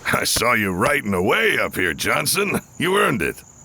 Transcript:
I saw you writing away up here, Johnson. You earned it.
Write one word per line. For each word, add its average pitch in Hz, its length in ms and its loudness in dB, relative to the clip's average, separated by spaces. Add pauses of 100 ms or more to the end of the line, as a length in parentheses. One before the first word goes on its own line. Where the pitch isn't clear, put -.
I - 180 0
saw - 300 0
you 104 180 2
writing 110 420 0
away 143 440 2
up 101 180 -2
here, 87 180 0
Johnson. 147 640 -2 (180)
You 175 200 0
earned 180 240 2
it. 65 220 -4 (220)